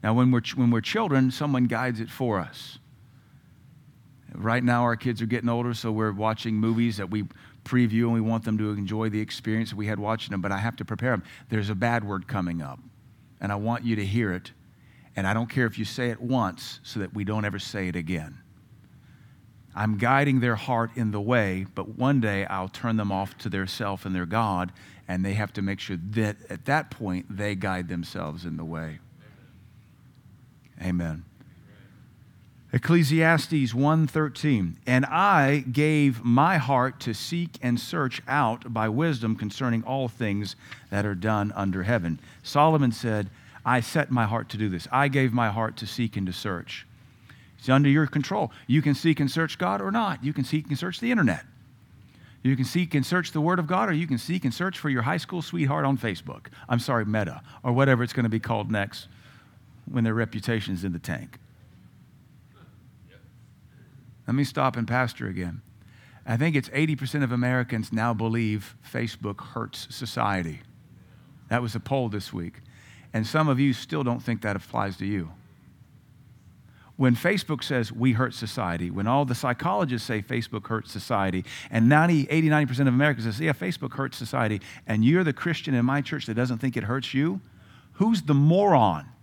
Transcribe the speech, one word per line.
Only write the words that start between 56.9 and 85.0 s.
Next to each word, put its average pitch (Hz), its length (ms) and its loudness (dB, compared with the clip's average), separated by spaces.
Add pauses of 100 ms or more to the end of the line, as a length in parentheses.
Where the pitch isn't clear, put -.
Meta, 104 360 -2 (220)
or 123 80 0
whatever 127 320 4
it's 120 100 -4
gonna 117 160 0
be 110 120 0
called 107 280 -2
next 101 380 -4 (760)
when 120 180 0
their 113 100 2
reputation's 107 720 -2
in 98 80 -2
the 85 80 -4
tank. - 400 -8 (3000)
Let 123 80 0
me 143 80 2
stop 135 320 0
and 117 120 -4
pastor 120 400 -2
again. 92 340 -6 (640)
I 117 120 0
think 151 180 2
it's 131 180 0
eighty 156 220 2
percent 143 280 -2
of 120 80 0
Americans 123 640 0
now 113 200 0
believe 110 680 -2
Facebook 113 560 -6
hurts - 500 -10
society. 98 720 -4 (880)
That 120 120 0
was 117 140 -6
a 117 40 -4
poll 131 300 -2
this 101 240 -8
week. 85 280 -8 (520)
And 110 120 0
some 156 220 2
of 131 120 2
you 139 140 4
still 151 300 -4
don't 120 180 -2
think 113 200 -4
that 101 140 -2
applies 98 420 -4
to 98 80 -6
you. 92 260 -4 (1600)
When 127 200 6
Facebook 170 460 -2
says, 120 300 -2
"We 123 220 2
hurt 123 200 0
society," 87 560 -4
when 98 160 -4
all 135 200 2
the 123 100 -2
psychologists 135 720 -2
say 107 160 -2
Facebook 113 440 -6
hurts 110 240 -6
society, 95 540 -2 (240)
and 113 180 4
ninety, 151 440 6
eighty, 160 180 4
ninety 151 160 4
percent 131 240 2
of 123 60 4
Americans 117 400 2
say, 147 100 -4
"Yeah, 151 80 2
Facebook 160 400 -6
hurts 135 240 -6
society," 110 420 -2 (280)
and 110 180 2